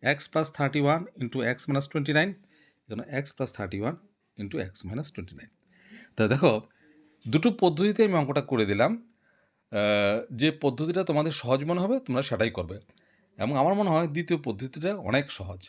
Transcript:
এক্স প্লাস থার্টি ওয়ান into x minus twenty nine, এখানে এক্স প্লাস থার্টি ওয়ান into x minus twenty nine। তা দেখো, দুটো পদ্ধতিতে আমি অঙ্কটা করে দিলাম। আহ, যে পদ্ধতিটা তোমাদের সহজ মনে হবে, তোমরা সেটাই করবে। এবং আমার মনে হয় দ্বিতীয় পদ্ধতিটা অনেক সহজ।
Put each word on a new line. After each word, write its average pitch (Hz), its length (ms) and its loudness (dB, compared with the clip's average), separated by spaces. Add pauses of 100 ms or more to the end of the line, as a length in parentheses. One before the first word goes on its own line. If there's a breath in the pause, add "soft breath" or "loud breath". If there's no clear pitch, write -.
(120)
এক্স 143 160 -4
প্লাস 151 240 0
থার্টি 143 280 0
ওয়ান 147 200 4 (220)
into 123 160 -4 (160)
x - 20 -12 (120)
minus 135 240 0
twenty 147 260 -2
nine, 185 140 2 (520 soft breath)
এখানে 110 180 -10 (160)
এক্স 139 160 -6
প্লাস 127 180 -4
থার্টি 98 280 -6
ওয়ান 127 140 -4 (460)
into 104 160 -8 (140)
x - 20 -20 (160)
minus 123 260 -8
twenty 90 240 -14
nine। - 140 -20 (640 loud breath)
তা 113 120 2
দেখো, 135 240 4 (760 soft breath)
দুটো 151 200 2 (120)
পদ্ধতিতে 185 440 2
আমি 196 100 2
অঙ্কটা 143 360 2
করে 113 160 4
দিলাম। 101 300 4
আহ, 104 1400 -2
যে 151 80 4 (120)
পদ্ধতিটা 156 440 0
তোমাদের 151 280 0
সহজ 135 320 0
মনে 175 160 0
হবে, 208 200 0
তোমরা 135 220 -2
সেটাই 113 360 0
করবে। 90 180 -6 (680 soft breath)
এবং 131 140 0
আমার 151 180 4
মনে 202 160 0
হয় 165 240 4
দ্বিতীয় 170 320 0
পদ্ধতিটা 131 500 -4
অনেক 139 340 0
সহজ। 95 380 -10